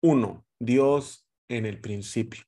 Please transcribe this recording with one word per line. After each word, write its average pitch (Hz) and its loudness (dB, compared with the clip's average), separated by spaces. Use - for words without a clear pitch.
uno, 131 2
Dios 135 0
en 117 -4
el 104 -6
principio. 104 -6